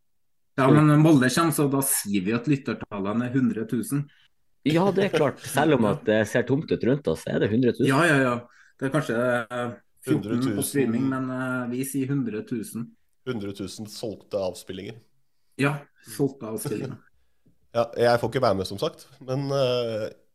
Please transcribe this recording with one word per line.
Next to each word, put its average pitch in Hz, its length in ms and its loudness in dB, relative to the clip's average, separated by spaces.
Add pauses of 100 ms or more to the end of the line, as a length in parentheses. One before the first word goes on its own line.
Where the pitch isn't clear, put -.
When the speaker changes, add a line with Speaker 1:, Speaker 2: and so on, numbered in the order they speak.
(560)
Speaker 1:
Ja, 135 120 4
Speaker 2:
Så 143 80 8
Speaker 1:
men 151 260 8
Molde 151 260 8
kommer, 165 240 2
så 147 160 2
da 139 140 0
sier 101 420 -2
vi 104 80 0
at 117 140 -2
lyttertallene 113 800 -2
er 120 80 -6
hundre 113 320 2
tusen. 139 380 -4 (600)
Speaker 2:
Ja, 170 280 4
det 196 200 2
er 160 60 4
klart. 143 220 2
Selv 151 340 2
om 120 100 4
Speaker 1:
<laughs> 101 80 4
Speaker 2:
at - 120 -6
det 107 240 4
ser 120 160 0
tomt - 260 -2
ut - 140 -2
rundt - 240 0
oss, 80 160 -2
så - 100 -4
er - 60 -2
det 127 100 0
hundre 120 220 2
tusen. 131 160 0
Speaker 1:
Ja, 160 160 4
ja, 151 180 4
ja. 120 180 0 (380)
Det 135 80 -4
er 131 80 -4
kanskje, 143 220 -2 (340)
eh, 120 220 -6 (340)
fjorten - 160 0
på 101 80 -6
Speaker 3:
Hundre 120 80 0
tusen. 110 240 -2
Speaker 1:
streaming, 131 460 0
men, 131 220 -4
eh, 127 380 -6
vi 123 140 -4
sier 135 260 -6
hundre 113 380 -2
tusen. 113 460 -8 (340)
Speaker 3:
Hundre 104 260 -6
tusen 101 360 -12
solgte - 500 -8
avspillinger. 95 560 -8 (640)
Speaker 1:
Ja, 143 220 0 (340)
solgte 135 320 -4
avspillinger. - 560 -8
Speaker 3:
<laughs> - 720 -20
Ja, 117 220 0
jeg 120 240 4
får 113 100 -2
ikke 127 100 -2
være 110 160 2
med, 95 100 -4
som 98 120 -10
sagt, - 300 -6 (120)
men, 135 300 -6
eh, 123 560 -2 (280)